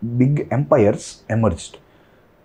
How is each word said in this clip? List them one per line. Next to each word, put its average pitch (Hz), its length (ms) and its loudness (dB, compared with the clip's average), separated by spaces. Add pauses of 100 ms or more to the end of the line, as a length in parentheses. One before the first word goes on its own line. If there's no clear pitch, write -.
(180)
big 139 340 0
empires 117 840 0
emerged। 107 400 -2 (680)